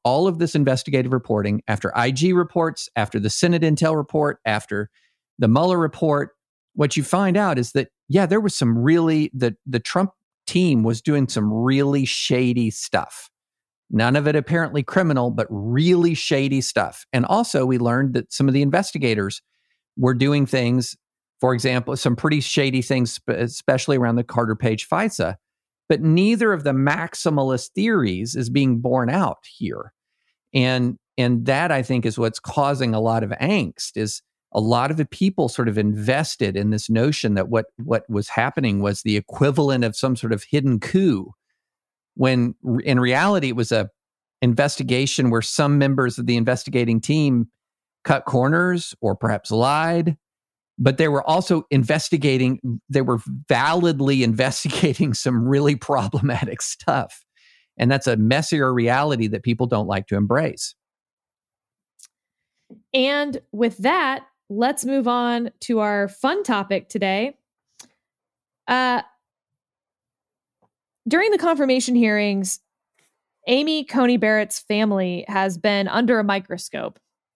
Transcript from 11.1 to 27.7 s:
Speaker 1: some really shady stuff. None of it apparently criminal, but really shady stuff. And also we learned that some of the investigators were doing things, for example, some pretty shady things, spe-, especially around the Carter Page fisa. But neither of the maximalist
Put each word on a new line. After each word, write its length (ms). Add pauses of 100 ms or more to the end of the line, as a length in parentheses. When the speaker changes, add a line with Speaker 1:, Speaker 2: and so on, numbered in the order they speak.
Speaker 1:
some 240
really 540
shady 640
stuff. 600 (600)
None 260
of 120
it 80
apparently 480
criminal, 480
but 180
really 640
shady 480
stuff. 500
And 140
also 400
we 120
learned 360
that 180
some 160
of 60
the 80
investigators 800 (560)
were 160
doing 320
things, 500 (460)
for 120
example, 440
some 180
pretty 240
shady 420
things, 300
spe-, 200
especially 640
around 180
the 80
Carter 320
Page 320
fisa. 480 (540)
But 120
neither 520
of 100
the 80
maximalist 1000